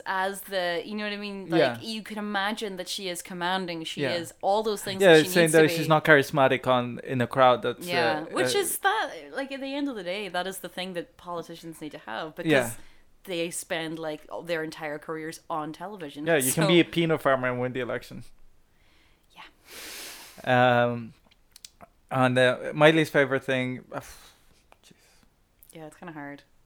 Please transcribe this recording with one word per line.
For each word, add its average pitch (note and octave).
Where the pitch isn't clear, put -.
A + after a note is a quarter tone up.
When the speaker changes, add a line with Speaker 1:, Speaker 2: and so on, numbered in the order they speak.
Speaker 1:
as F#3+
the, F3
you G#3+
know G#3+
what G#3
I G3+
mean? G3
Like, E3
Speaker 2:
Yeah. B2
Speaker 1:
you A3
can G#3+
imagine G#3
that F3+
she G3
is F3
commanding, F3
she D#3+
Speaker 2:
Yeah. C3
Speaker 1:
is E3+
all G3+
those G#3+
things F#3+
Speaker 2:
Yeah, F#3
Speaker 1:
that D#3+
she D3+
Speaker 2:
it's F3+
saying F3+
Speaker 1:
needs D#3
Speaker 2:
that D#3+
Speaker 1:
to D#3
Speaker 2:
she's D#3+
Speaker 1:
be. -
Speaker 2:
not D#3
charismatic C3+
on, B2
in C3
a A#2+
crowd B2+
that's, B2+
Speaker 1:
Yeah, D#3+
Speaker 2:
uh, -
Speaker 1:
which -
Speaker 2:
uh, G4+
Speaker 1:
is -
that, G4
like, C4+
at C4+
the C4+
end C#4+
of B3+
the G3
day, F#3+
that F3+
is F#3+
the F3+
thing F#3
that E3+
politicians E3
need D3+
to D3+
have, D#3
because E3
Speaker 2:
Yeah. B2+
Speaker 1:
they E3+
spend, D#3+
like, D#3
all G#2+
their E3
entire D#3+
careers D#3+
on D#3
television. E3
Speaker 2:
Yeah, D#3+
you C3+
can D#3+
Speaker 1:
So D3+
Speaker 2:
be F3
a D#3+
peanut E3
farmer B2+
and B2
win B2
the B2+
election. A#2+
Speaker 1:
Yeah. B2
Speaker 2:
Um, A#2+
and, B2+
uh, B2+
my D3+
least D#3+
favorite C3+
thing, B2+
uh, C#3
jeez. -
Speaker 1:
Yeah, D#3+
it's D3+
kinda F3
hard. C#3+